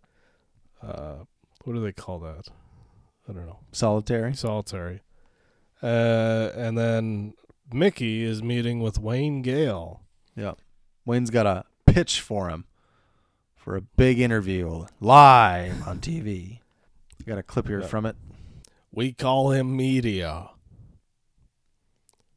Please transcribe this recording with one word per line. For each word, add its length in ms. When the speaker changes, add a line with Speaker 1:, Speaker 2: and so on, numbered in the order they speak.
Speaker 1:
Uh, 360
what 100
do 60
they 120
call 280
that? 280
I 40
don't 140
know. 140
Speaker 2:
Solitary. 600
Speaker 1:
Solitary. 680
Uh, 760
and 200
then 580
Mickey 520
is 180
meeting 380
with 180
Wayne 440
Gale. 600
Speaker 2:
Yeah. 180
Wayne's 260
got 160
a 180
pitch 340
for 300
him 140
for 220
a 40
big 380
interview 680
live 840
on 140
T 200
V. 400
You 80
got 120
a 40
clip 260
here 120
Speaker 1:
Yeah. 60
Speaker 2:
from 200
it. 100
Speaker 1:
"We 200
call 400
him 240
media." 760